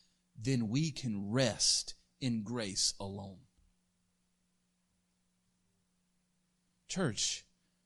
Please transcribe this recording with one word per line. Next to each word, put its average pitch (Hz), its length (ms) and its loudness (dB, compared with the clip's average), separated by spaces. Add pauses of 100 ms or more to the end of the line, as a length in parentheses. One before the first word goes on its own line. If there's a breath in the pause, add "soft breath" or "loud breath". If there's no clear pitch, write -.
(400)
then 120 280 2
we 143 240 2
can 104 400 -4
rest - 640 2 (260)
in 117 220 0
grace 104 560 -2
alone. 98 380 -8 (3500)
Church, - 540 0 (420)